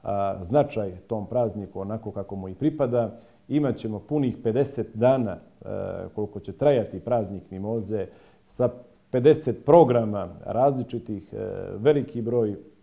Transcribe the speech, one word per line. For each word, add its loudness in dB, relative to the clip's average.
a, -2
značaj 0
tom -6
prazniku -2
onako -6
kako -10
mu -8
i -10
pripada. 0
Imaćemo -2
punih -2
pedeset 0
dana, 4
e, -16
koliko -6
će -12
trajati 2
praznik -2
mimoze, -6
sa 0
pedeset 4
programa 6
različitih, -2
e, -8
veliki 2
broj 0